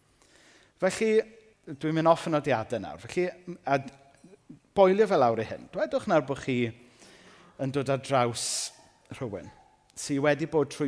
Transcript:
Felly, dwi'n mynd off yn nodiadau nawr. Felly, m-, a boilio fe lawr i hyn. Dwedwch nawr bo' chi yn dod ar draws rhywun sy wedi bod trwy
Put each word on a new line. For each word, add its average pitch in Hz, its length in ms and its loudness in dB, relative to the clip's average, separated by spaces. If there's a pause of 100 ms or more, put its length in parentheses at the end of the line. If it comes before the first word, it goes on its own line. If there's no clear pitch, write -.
(800)
Felly, 214 320 0 (680)
dwi'n 156 200 -2
mynd 165 120 4
off 165 200 4
yn 156 80 2
nodiadau 117 440 -2
nawr. 80 220 -12
Felly, 180 240 -4 (220)
m-, 170 80 -12 (100)
a 139 100 2 (960)
boilio 196 340 6
fe 180 100 4
lawr 117 240 4
i - 60 -12
hyn. - 240 -12
Dwedwch 277 360 -4
nawr 156 180 4
bo' 139 120 -4
chi 123 220 -2 (960)
yn 131 160 -6
dod 135 160 -2
ar 135 120 -2
draws 120 420 0 (720)
rhywun 98 320 -10 (500)
sy 147 240 -4
wedi 147 240 2
bod 147 240 0
trwy 147 160 -4